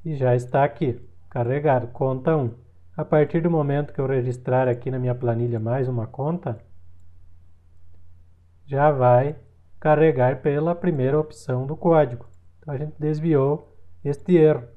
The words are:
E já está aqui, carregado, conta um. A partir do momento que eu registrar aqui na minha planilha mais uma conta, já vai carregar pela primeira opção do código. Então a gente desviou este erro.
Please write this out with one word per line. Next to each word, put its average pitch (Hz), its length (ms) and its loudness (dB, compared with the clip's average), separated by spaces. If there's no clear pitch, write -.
E 160 120 -4
já 127 200 2
está 139 280 0
aqui, 147 440 -2
carregado, 127 600 0
conta 131 460 0
um. 120 200 -2
A 156 80 -6
partir 151 360 2
do 170 100 0
momento 147 420 0
que - 80 -4
eu 135 60 0
registrar 127 600 0
aqui 123 220 -2
na 127 80 -4
minha 123 160 -2
planilha 120 460 -2
mais 123 280 -2
uma 117 200 -4
conta, 147 500 -6
já 143 240 2
vai 131 460 4
carregar 143 640 4
pela 156 320 0
primeira 151 460 0
opção 135 480 -6
do 156 100 -8
código. 151 480 2
Então 147 160 -10
a - 20 -8
gente 151 220 -8
desviou 151 760 0
este 143 320 0
erro. 151 420 6